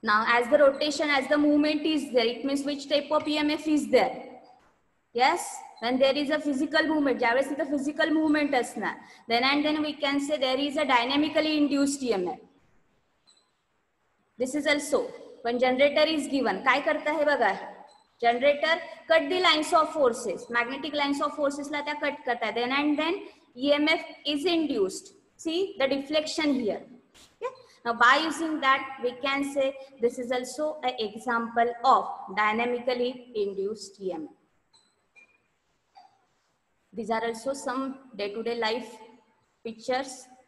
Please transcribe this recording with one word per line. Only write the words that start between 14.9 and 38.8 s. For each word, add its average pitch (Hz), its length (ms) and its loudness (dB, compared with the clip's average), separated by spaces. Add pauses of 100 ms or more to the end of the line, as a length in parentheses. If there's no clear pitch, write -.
when 240 160 -2
generator 277 460 4
is 311 240 -2
given, 220 360 0
काय 269 220 4
करतं 302 240 -2
आहे 302 140 0
बघा, 240 280 4 (720)
generator 285 520 2 (340)
cut 320 220 4
the 370 100 0
lines 311 320 2
of 320 220 4
forces, 233 560 0
magnetic 269 440 -4
lines 285 280 0
of 294 140 -2
forces 285 340 -2
ला 294 140 -4
त्या 294 180 -4
कट 277 240 -4
करतात, 233 280 -2
then 240 260 -2
and 294 180 0
then 339 220 -2 (360)
E 277 160 2
M 294 160 2
F 320 160 0 (220)
is 285 180 -2
induced. 277 680 -2 (240)
See 349 400 -4
the 269 100 0
deflection 294 720 0
here. 202 220 -2 (580)
Okay? 494 140 -8 (320)
Now, 240 60 0
by 240 320 6
using 311 380 -4
that, 269 380 0
we 247 120 -2 (100)
can 277 220 0 (100)
say 269 220 0 (240)
this 240 180 0
is 240 140 -4
also 302 500 -4
an 254 160 -2
example 233 760 -2 (120)
of 202 520 2
dynamically 240 1000 -2
induced 202 640 -6
E 185 120 -6
M 160 120 -8
F. - 120 -18 (2500)
These 202 180 -6
are 226 140 0
also 233 280 -4
some 269 640 -8
day-to-day 220 420 -6
life 226 320 -4 (720)